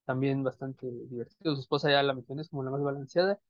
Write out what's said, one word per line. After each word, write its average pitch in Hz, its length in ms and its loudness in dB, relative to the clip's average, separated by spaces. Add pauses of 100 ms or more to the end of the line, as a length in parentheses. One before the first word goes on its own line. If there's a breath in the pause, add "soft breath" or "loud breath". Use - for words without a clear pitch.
también 135 400 0
bastante 135 420 -6
divertidos. 120 720 -4
Su 131 40 -6
esposa 147 280 2
ya 139 120 6
la 139 120 2
mencioné, 135 280 -10
es 160 80 -14
como 143 120 -4
la 131 80 -4
más 143 120 -2
balanceada, 143 560 0 (120)